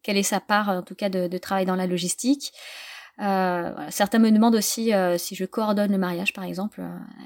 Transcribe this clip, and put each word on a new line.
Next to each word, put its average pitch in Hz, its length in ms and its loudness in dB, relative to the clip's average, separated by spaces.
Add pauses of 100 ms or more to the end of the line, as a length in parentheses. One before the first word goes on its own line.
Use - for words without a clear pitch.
Quelle 202 140 0
est 202 60 2
sa 202 160 0
part, 208 300 0
en 180 140 -2
tout - 120 -14
cas, 208 140 -2
de, 185 180 -2
de 180 100 -4
travail 190 280 -2
dans 185 100 0
la 185 120 0
logistique ? 180 640 -2 (680)
Euh, 185 540 0
voilà. 151 180 -10
Certains 214 280 2
me 226 120 8
demandent 226 240 6
aussi, 220 380 0
euh, 180 240 2
si 180 180 -6
je 185 100 -4
coordonne 208 460 0
le 196 60 2
mariage, 180 360 -2
par 196 100 -10
exemple. 180 380 -6
Euh, 175 160 -10 (280)